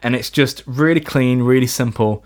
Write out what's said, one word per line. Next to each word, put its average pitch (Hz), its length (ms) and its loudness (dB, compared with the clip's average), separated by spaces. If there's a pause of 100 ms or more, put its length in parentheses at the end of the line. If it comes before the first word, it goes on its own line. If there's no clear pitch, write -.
And 120 140 -2
it's 110 140 -8
just 135 360 -2
really 156 340 0
clean, 127 420 0
really 127 240 4
simple, 110 600 -2